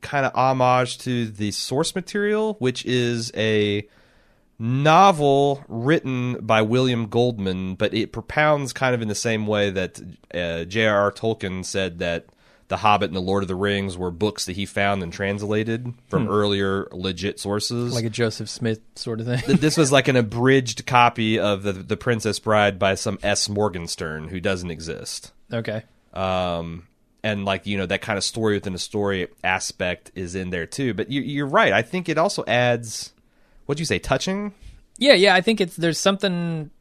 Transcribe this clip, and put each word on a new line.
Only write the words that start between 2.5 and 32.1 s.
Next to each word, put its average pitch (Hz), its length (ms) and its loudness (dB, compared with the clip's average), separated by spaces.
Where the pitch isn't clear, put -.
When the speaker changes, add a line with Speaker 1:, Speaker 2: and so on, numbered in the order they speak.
Speaker 1:
which 127 260 -2
is 120 500 0
a 104 520 2
novel 143 1080 4
written 123 800 0
by 110 160 4
William 117 460 2
Goldman, 98 680 0
but 104 180 0
it 107 200 -2
propounds 143 600 0
kind 127 220 0
of 117 60 -2
in 110 60 -4
the 104 80 -2
same 107 320 -2
way 104 240 2
that, 92 280 -4
uh, 85 320 -4
J 107 220 0
R 104 160 4
R 101 80 2
Tolkien 95 540 -4
said 92 340 -4
that 85 260 -4
The 95 100 -4
Hobbit 101 320 4
and 80 60 -8
The 92 60 -2
Lord 98 220 0
of 92 40 -6
the 92 80 -4
Rings 98 420 -2
were 90 140 -4
books 98 340 -4
that 92 100 -6
he 98 100 -4
found 101 380 0
and 85 100 -8
translated 107 800 -2
from 123 180 0
Speaker 2:
Hmm. 101 60 -2
Speaker 1:
earlier 98 600 0
legit 92 480 -4
sources. 120 540 -4
Speaker 2:
Like 117 120 -2
a 117 40 -2
Joseph 110 400 -4
Smith 110 300 -4
sort 113 240 -8
of 113 80 -6
thing. 120 140 0
Speaker 1:
Th-, 139 180 4
this 147 180 2
was 143 140 4
like 135 160 4
an 135 80 4
abridged 120 720 2
copy 120 500 4
of 98 260 0
The, 101 100 -2
The 95 240 -4
Princess 113 420 -2
Bride 104 400 4
by 98 160 4
some 101 260 -4
S 101 280 0
Morgenstern 85 800 -4
who 90 100 -6
doesn't 90 320 -4
exist. - 600 -10
Speaker 2:
Okay. 110 300 -6
Speaker 1:
Um, 87 720 -4
and, 104 220 -2
like, 98 220 -2
you 101 100 -4
know, 95 100 -2
that 95 140 -2
kind 107 160 -2
of 92 60 -4
story 110 320 0
within 98 180 -4
a 87 60 -8
story 98 480 -2
aspect 92 720 -4
is 90 180 -8
in 92 160 -4
there 87 160 -4
too. 127 280 -4
But 104 180 -4
you, 139 100 -2
you're 143 260 -4
right. 160 260 4
I 104 100 4
think 180 260 -6